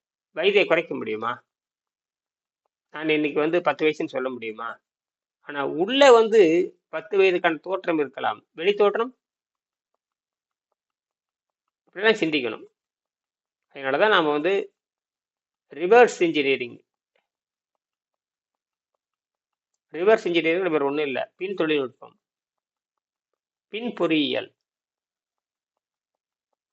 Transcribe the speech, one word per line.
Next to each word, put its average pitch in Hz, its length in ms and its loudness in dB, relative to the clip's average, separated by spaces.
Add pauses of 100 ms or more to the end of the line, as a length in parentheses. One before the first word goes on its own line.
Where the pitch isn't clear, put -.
(360)
வயதை 190 280 2
குறைக்க 165 300 -2
முடியுமா? 113 380 -8 (1600)
நான் 156 220 -2
இன்னைக்கு 151 240 -2
வந்து 165 200 0
பத்து 151 240 -2
வயசுன்னு 156 300 -4
சொல்ல 131 160 -6
முடியுமா? 113 380 -12 (800)
ஆனா 143 120 -10 (220)
உள்ள 247 180 2 (120)
வந்து 226 300 6 (460)
பத்து 160 300 -10
வயதுக்கான 175 420 2
தோற்றம் 180 380 -4
இருக்கலாம், 127 420 -6 (120)
வெளி 180 220 -2
தோற்றம். 208 380 0 (2750)
இப்படிலாம் 214 400 -2
சிந்திக்கணும். 139 440 -4 (1120)
அதனாலதான் 143 380 0
நாம 165 160 2
வந்து 151 240 -2 (1160)
ரிவர்ஸ் 190 500 4
இன்ஜினியரிங், 135 540 0 (3250)
ரிவர்ஸ் 208 320 2
இன்ஜினியரிங் 170 480 0
வேற 139 100 0
ஒண்ணும் 143 220 -2
இல்ல, 127 140 -6 (160)
பின் 190 240 -10
தொழில்நுட்பம், 139 540 -4 (1600)
பின் 226 220 -8
பொறியியல். 143 560 -2 (2250)